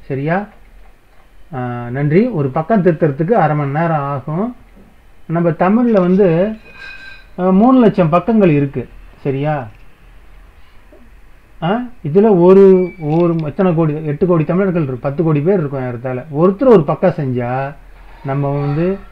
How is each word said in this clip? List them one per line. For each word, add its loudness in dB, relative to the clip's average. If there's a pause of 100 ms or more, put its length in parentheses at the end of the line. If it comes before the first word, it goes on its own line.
சரியா? -6 (1040)
ஆ, -8
நன்றி. 0
ஒரு -4
பக்கம் -2
திருத்துறதுக்கு 0
அரை 0
மணி -4
நேரம் -2
ஆகும். -6 (720)
நம்ம 0
தமிழ்ல 2
வந்து, 2 (840)
ஆ, 0
மூணு 4
லட்சம் 4
பக்கங்கள் 2
இருக்கு. -2 (320)
சரியா? -4 (1900)
ஆ, -2 (260)
இதுல 4
ஒரு, 6
ஒரு 0 (100)
எத்தனை -2
கோடி, -2
எட்டு -2
கோடி 2
தமிழர்கள் -2
இரு-, -6
பத்து -4
கோடி 0
பேர் 0
இருக்கோம் -4
ஏறத்தாழ. -8 (140)
ஒருத்தர் 2
ஒரு 6
பக்கம் 0
செஞ்சா -4 (500)
நம்ம -4
வந்து -2 (120)